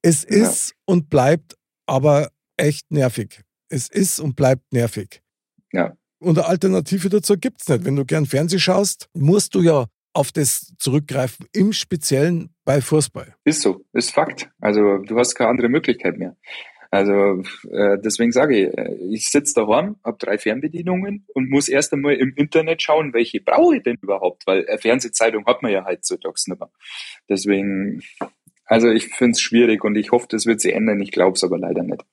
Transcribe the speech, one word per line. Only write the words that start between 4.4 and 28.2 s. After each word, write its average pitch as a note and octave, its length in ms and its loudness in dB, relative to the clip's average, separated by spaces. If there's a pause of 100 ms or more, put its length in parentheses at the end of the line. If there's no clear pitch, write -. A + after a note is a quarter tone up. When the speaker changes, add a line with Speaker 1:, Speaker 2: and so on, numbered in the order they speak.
Speaker 1:
nervig. A#2 480 -4 (500)
Speaker 2:
Ja. - 240 -4 (240)
Speaker 1:
Und E3 180 2
eine F#3 100 0
Alternative F#3 640 0
dazu G3+ 280 2
gibt's - 320 -8
nicht. B2+ 160 0
Wenn C#3 100 0
du C#3 100 -2
gern D3+ 200 0
Fernsehen D#3+ 340 0
schaust, F#3 540 0
musst E3+ 420 2
du F#3 60 4
ja D3 260 4 (260)
auf C#3+ 200 0
das - 440 -2
zurückgreifen, C#3 760 -2
im G3+ 180 2
Speziellen E3 840 -2 (120)
bei C#3 160 2
Fußball. - 520 -4 (120)
Speaker 2:
Ist D3 160 0
so, - 320 -2
ist A#2 180 -2
Fakt. - 380 -2 (100)
Also G#2 380 4
du G#2 200 -4
hast A#2+ 180 0
keine A#2 140 2
andere A#2+ 200 2
Möglichkeit B2+ 480 0
mehr. F2+ 180 -10 (580)
Also, G2+ 480 4 (300)
äh, G2+ 320 2
deswegen A#2 300 0
sage B2+ 340 4
ich, - 100 -4
äh, - 160 -6 (160)
ich G#2+ 200 -4
sitz C#3+ 240 0
daheim, B2 500 0
hab A2+ 160 -6
drei G#2+ 180 -4
Fernbedienungen F3 960 -4
und C3 160 -2
muss C#3 200 0
erst C#3 240 0
einmal C#3+ 220 0
im C3 200 0
Internet D#3+ 460 0
schauen, D3+ 320 0
welche A2+ 260 -2
brauche D#4+ 380 4
ich - 60 -6
denn A#2+ 180 -2
überhaupt, F#2+ 440 -4
weil, F#2+ 200 0
äh, G#2+ 120 -2
Fernsehzeitung A2+ 680 0
hat - 180 0
man A2 80 -2
ja F#2+ 140 -2
heutzutage F2+ 500 -6 (120)
nicht F#2 120 -10
mehr. - 100 -14 (600)
Deswegen, G2 720 -2 (640)